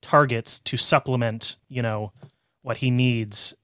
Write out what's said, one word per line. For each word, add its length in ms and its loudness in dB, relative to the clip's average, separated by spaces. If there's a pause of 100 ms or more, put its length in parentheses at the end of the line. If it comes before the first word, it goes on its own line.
targets 580 2
to 160 -6
supplement, 800 0 (120)
you 120 -8
know, 320 -4 (500)
what 160 -6
he 120 0
needs. 720 0